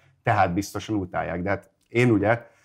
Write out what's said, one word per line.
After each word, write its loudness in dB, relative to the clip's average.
tehát 2
biztosan -6
utálják. -6
De -4
hát -4
én 2
ugye 2